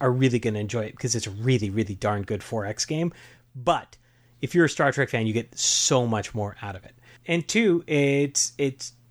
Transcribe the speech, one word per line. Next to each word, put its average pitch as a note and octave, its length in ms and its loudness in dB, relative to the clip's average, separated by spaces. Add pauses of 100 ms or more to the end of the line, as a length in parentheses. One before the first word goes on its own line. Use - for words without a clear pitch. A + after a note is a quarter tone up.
are C3 100 4
really B2 280 4
gonna A2 220 -2
enjoy G#2+ 240 -4
it A2 80 -10
because - 220 -4
it's A#2 120 -2
a G#2 40 -8
really, G#2+ 400 0
really G#2 260 -2
darn G#2 260 -2
good G2 200 -4
four A2 220 -6
X G#2+ 200 -6
game. E3 280 -2 (440)
But C3 400 -2 (440)
if C3+ 140 -4
you're E3+ 120 6
a C#3 40 0
Star C#3 220 2
Trek C3+ 160 0
fan, A2+ 180 0
you G#2+ 60 0
get A#2 260 -4
so - 480 2
much A2 260 -2
more G#2 300 -4
out G2+ 140 -10
of - 80 -18
it. - 100 -20 (320)
And E3+ 220 -2
two, G3 400 2
it's, C#3+ 680 2
it's - 360 -4 (180)